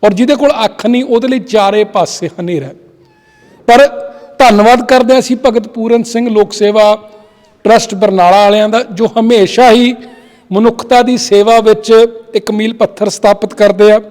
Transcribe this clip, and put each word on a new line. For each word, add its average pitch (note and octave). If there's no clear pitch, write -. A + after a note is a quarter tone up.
ਔਰ G#3
ਜਿਹਦੇ B3
ਕੋਲ C#4+
ਅੱਖ G#3
ਨਹੀਂ B3
ਉਹਦੇ B3+
ਲਈ B3+
ਚਾਰੇ G3+
ਪਾਸੇ F3+
ਹਨੇਰਾ E3+
ਹੈ। C3+
ਪਰ C4
ਧੰਨਵਾਦ A#3
ਕਰਦੇ B3+
ਹਾਂ C4
ਅਸੀਂ B3
ਭਗਤ A3+
ਪੂਰਨ A#3
ਸਿੰਘ A#3
ਲੋਕ G#3
ਸੇਵਾ G#3+
ਟਰੱਸਟ G#3+
ਬਰਨਾਲਾ F#3+
ਵਾਲਿਆਂ G#3+
ਦਾ, A3+
ਜੋ G#3+
ਹਮੇਸ਼ਾ A3+
ਹੀ A#3+
ਮਨੁੱਖਤਾ A#3
ਦੀ B3
ਸੇਵਾ G#3+
ਵਿੱਚ G#3+
ਇੱਕ A3
ਮੀਲ G#3+
ਪੱਥਰ G#3
ਸਥਾਪਿਤ G3+
ਕਰਦੇ G#3
ਆ। G#3+